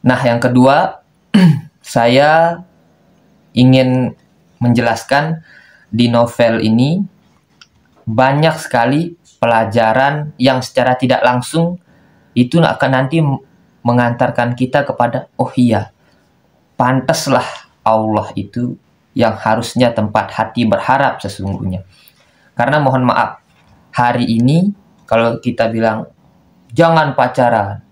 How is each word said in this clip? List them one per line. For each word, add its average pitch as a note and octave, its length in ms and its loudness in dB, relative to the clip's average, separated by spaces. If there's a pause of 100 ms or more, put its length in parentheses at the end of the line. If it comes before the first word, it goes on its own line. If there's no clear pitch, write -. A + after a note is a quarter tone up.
Nah, B2+ 160 2
yang A#2+ 160 0
kedua, C3 640 2 (320)
<clears throat> E3+ 480 2
saya D3+ 800 2 (960)
ingin B2+ 560 2 (480)
menjelaskan A#2+ 800 0 (480)
di A#2+ 220 0
novel A#2 500 0
ini B2+ 400 0 (1040)
banyak C#3+ 560 0
sekali C3+ 560 -2 (240)
pelajaran A#2 960 0
yang C3 240 2
secara B2+ 320 0
tidak B2 320 0
langsung E3 560 -2 (540)
itu B2 240 2
akan C#3 320 0
nanti C3+ 260 0 (680)
mengantarkan A#2+ 720 0
kita C3 240 -2
kepada, B2 560 -4
"Oh B2 160 -4
iya, A2+ 400 0 (800)
pantaslah B2+ 720 0 (400)
Allah A2 480 0
itu A#2+ 400 -8 (400)
yang A2 240 0
harusnya A#2 560 -2
tempat G#2+ 400 -4
hati A2+ 320 -4
berharap B2+ 560 0
sesungguhnya." F#2+ 640 -8 (720)
Karena C3+ 240 2
mohon C3 240 0
maaf, A2+ 320 -2 (560)
hari A#2+ 320 0
ini D3 480 2 (320)
kalau A2+ 320 0
kita A2+ 320 -2
bilang, A2+ 400 -2 (640)
"Jangan D#3+ 400 2
pacaran A#2 800 0